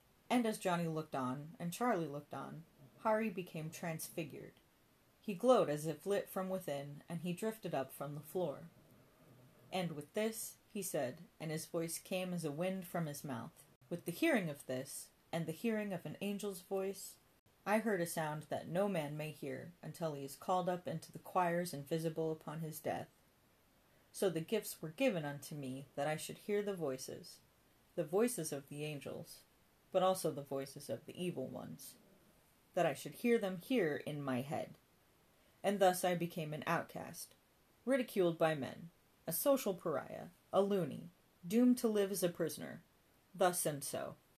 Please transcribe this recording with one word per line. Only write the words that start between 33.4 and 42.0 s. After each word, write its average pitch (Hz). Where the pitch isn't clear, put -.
here 175
in 147
my 127
head. -
And 202
thus 180
I 180
became 170
an 156
outcast, -
ridiculed 226
by 160
men, 147
a 165
social 262
pariah, -
a 190
loony, 175
doomed 247
to 233
live 202